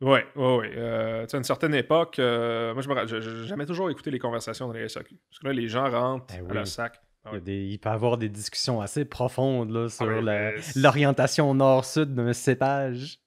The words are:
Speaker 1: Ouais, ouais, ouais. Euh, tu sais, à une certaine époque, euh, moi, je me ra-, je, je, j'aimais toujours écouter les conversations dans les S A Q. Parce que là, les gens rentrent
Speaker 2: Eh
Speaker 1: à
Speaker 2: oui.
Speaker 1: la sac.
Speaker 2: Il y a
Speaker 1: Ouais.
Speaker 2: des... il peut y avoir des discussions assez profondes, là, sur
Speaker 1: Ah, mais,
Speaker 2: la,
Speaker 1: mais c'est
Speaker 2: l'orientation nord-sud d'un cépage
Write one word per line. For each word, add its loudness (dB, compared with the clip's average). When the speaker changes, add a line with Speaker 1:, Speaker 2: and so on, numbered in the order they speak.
Speaker 1:
Ouais, 6
ouais, 4
ouais. -2
Euh, -2
tu -10
sais, -6
à 0
une -4
certaine 0
époque, 2
euh, 2
moi, -4
je -6
me 2
ra-, 0
je, -4
je, -8
j'aimais -6
toujours -2
écouter -6
les -4
conversations -6
dans -8
les -8
S -8
A -12
Q. -20
Parce -20
que -8
là, 0
les -2
gens 0
rentrent 0
Speaker 2:
Eh -10
Speaker 1:
à -10
Speaker 2:
oui. -8
Speaker 1:
la -2
sac. -6
Speaker 2:
Il -16
y -16
a -10
Speaker 1:
Ouais. -8
Speaker 2:
des... -4
il -6
peut -2
y 2
avoir 2
des -2
discussions -4
assez -4
profondes, 0
là, -2
sur -4
Speaker 1:
Ah, 0
mais, 0
Speaker 2:
la, 0
Speaker 1:
mais -8
c'est -4
Speaker 2:
l'orientation 4
nord-sud 4
d'un 2
cépage 0